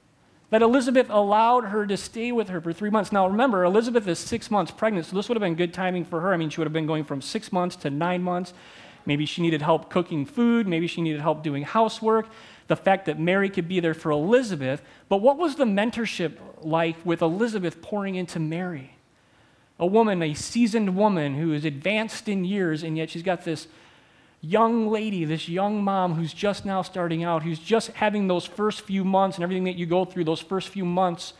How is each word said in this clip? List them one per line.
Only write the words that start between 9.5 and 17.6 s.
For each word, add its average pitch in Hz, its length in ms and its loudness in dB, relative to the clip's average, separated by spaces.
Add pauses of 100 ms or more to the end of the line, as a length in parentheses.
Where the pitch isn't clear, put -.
help 160 260 2
cooking 170 380 -2
food. 233 400 2
Maybe 170 200 0
she 170 140 -4
needed 151 220 -2
help 156 200 0
doing 143 200 -4
housework. 220 640 2 (400)
The 156 100 2
fact 190 300 2
that 151 120 -2
Mary 190 300 2
could 190 180 -4
be 180 140 -2
there 165 140 0
for 160 160 -4
Elizabeth. 151 720 0 (260)
But 196 140 2
what 277 160 6
was 320 180 0
the 277 80 2
mentorship 208 720 -2 (240)
like 165 420 0
with 170 200 0
Elizabeth 185 580 0